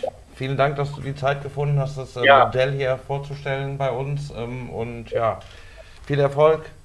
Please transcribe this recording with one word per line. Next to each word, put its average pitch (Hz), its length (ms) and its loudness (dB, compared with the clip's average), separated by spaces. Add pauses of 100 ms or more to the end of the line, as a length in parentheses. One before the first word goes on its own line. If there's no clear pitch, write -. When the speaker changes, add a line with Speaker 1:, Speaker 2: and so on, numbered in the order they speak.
Speaker 1:
Ja. - 80 -4 (240)
Speaker 2:
vielen 135 240 -4
Dank, 143 180 2
dass 143 180 -4
du 143 60 -12
die 139 140 -6
Zeit 143 280 -2
gefunden 143 380 0
hast, 135 160 -4
das, 131 200 -10
äh, 123 80 -2
Speaker 1:
Ja. 135 200 8
Speaker 2:
Modell 131 280 2
hier 131 260 0
vorzustellen 139 800 -6
bei 135 120 0
uns. 139 460 -4
Ähm, 120 320 -8
und 117 420 -8
ja, 113 300 0 (680)
viel 143 140 2
Erfolg, 147 400 6 (240)